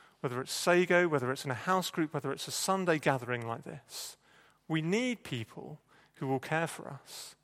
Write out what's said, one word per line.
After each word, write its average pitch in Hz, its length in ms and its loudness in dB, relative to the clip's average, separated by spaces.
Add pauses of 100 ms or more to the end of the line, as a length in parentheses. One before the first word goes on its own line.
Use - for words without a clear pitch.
(220)
whether 123 200 -2
it's - 100 -8
Sago, 175 560 6
whether 131 240 2
it's 139 140 -6
in 139 60 -2
a 120 40 -2
house 185 360 0
group, 160 220 -2
whether 143 180 -2
it's - 160 -8
a - 40 -10
Sunday 185 460 2
gathering 123 500 0
like 117 160 -6
this. - 540 -12 (500)
We 160 140 0
need 214 420 0
people 131 560 -8 (360)
who 143 120 -4
will 131 120 2
care 156 280 0
for - 360 -10
us. - 400 -16